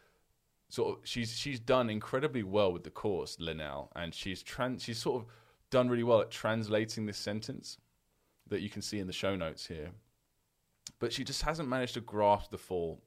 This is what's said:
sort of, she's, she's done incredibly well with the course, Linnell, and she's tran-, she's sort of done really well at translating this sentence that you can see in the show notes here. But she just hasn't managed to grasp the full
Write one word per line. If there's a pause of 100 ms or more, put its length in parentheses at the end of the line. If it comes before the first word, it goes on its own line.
(680)
sort
of,
she's,
she's
done
incredibly
well
with
the
course,
Linnell,
and
she's
tran-,
she's
sort
of (420)
done
really
well
at
translating
this
sentence (720)
that
you
can
see
in
the
show
notes
here. (1080)
But
she
just
hasn't
managed
to
grasp
the
full